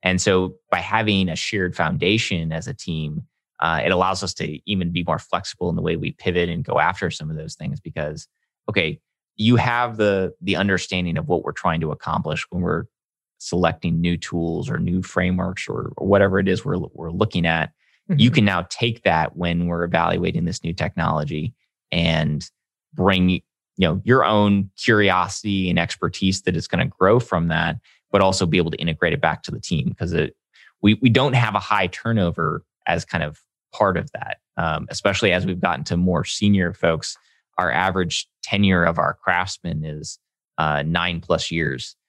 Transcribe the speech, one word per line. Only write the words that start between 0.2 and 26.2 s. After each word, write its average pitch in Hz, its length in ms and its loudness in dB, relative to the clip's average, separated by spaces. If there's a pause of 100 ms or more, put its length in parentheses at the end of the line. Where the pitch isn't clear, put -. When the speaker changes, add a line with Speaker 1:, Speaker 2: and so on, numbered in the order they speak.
Speaker 1:
so 92 360 2 (140)
by 92 80 0
having 101 500 0
a 80 80 -4
shared 92 400 -4
foundation 87 720 0
as 80 160 -6
a - 80 -8
team, 78 480 -6 (380)
uh, 82 240 0
it 92 80 2
allows 92 300 0
us 92 120 -8
to 76 240 -6 (120)
even 90 200 -2
be 87 140 -2
more 82 140 -2
flexible - 520 -6
in 85 60 -2
the 87 60 -2
way 85 140 0
we 82 140 -4
pivot 87 380 -2
and 85 160 -4
go - 160 0
after 85 300 -2
some 78 200 -10
of 78 60 -8
those 78 180 -12
things, - 260 -8
because, 78 460 -8 (420)
okay, 85 320 -2 (360)
you 113 200 4
have 120 400 0
the, 98 440 2
the 92 160 -2
understanding 90 600 0
of 78 120 -4
what 85 160 0
we're - 80 -6
trying 82 280 -2
to 78 120 -4
accomplish 78 580 -4
when 90 120 -4
we're 87 220 -2 (540)
selecting 85 640 0
new 87 160 0
tools 85 520 -4
or - 100 -4
new 90 240 -2
frameworks 90 680 -2
or, - 280 -6
or 85 100 -6
whatever 98 340 6
it 98 80 2
is 90 160 0
we're, 92 140 -2 (140)
we're 82 200 -10
looking 90 340 0
at. 82 240 0 (400)
Speaker 2:
Mm-hmm. 151 100 2
Speaker 1:
You 120 120 8
can 120 120 4
now 92 240 2
take 120 360 -4
that 80 320 2
when 85 300 0
we're 85 180 0
evaluating 87 600 0
this - 200 -4
new 85 80 -4
technology 80 840 -2 (380)
and 80 560 0 (440)
bring, 92 380 4
you 92 100 0 (380)
know, 98 260 2
your 120 200 4
own 101 520 4
curiosity 98 920 2
and 87 80 2
expertise 90 640 -2